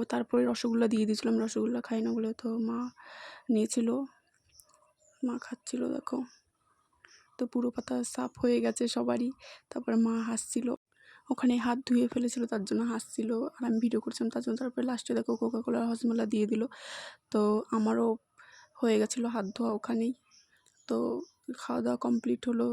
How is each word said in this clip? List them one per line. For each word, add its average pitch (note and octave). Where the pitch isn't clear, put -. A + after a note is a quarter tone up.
তারপরে A#3+
রসগোল্লা A#3
দিয়ে A3
দিয়েছিলাম, A3+
রসগোল্লা A3+
খাই A3+
না A#3
বলে A3
তো A#3+
মা A#3
নিয়েছিল, A3+
মা A#3+
খাচ্ছিল -
দেখো। -
তো -
পুরো A#3+
পাতা B3
সাফ B3
হয়ে A#3+
গেছে A#3
সবারই। A#3+
তারপরে A#3+
মা A3+
হাসছিল, A#3
ওখানে B3
হাত B3
ধুয়ে A#3+
ফেলেছিল B3
তার G#3+
জন্য A3
হাসছিল, A3+
আর -
আমি A3+
ভিডিও A3+
করছিলাম A#3
তার A#3+
জন্য। A3
তারপরে B3
লাস্টে A#3+
দেখো A3+
কোকাকোলা A#3
আর A#3
হজমোলা A#3
দিয়ে G#3+
দিল। G#3+
তো G#3+
আমারও A3+
হয়ে A3+
গেছিলো A#3
হাত G#3
ধোয়া A#3
ওখানেই। A#3
তো A3+
খাওয়া A#3+
দাওয়া A#3+
কমপ্লিট A#3+
হলো A#3